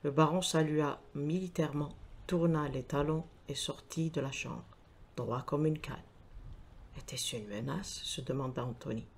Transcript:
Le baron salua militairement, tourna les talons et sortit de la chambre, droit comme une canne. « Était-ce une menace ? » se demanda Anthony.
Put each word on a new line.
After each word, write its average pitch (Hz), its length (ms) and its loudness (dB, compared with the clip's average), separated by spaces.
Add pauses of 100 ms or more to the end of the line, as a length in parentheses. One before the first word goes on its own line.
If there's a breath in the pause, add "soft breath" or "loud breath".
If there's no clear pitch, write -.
Le 147 80 2
baron 156 300 6
salua 151 600 4 (140)
militairement, 147 800 0 (320)
tourna 165 400 4
les 135 160 -2
talons 156 400 2 (240)
et 143 80 -4
sortit - 540 -2
de 160 100 0
la 135 140 -2
chambre, - 320 -6 (500)
droit 123 280 -2
comme 151 220 2
une 156 140 4
canne. « - 160 -6 (1040)
Était-ce - 380 -4
une 104 100 -6
menace ? » 135 560 -4
se - 160 -4
demanda 131 460 -2
Anthony. 120 420 -4 (100)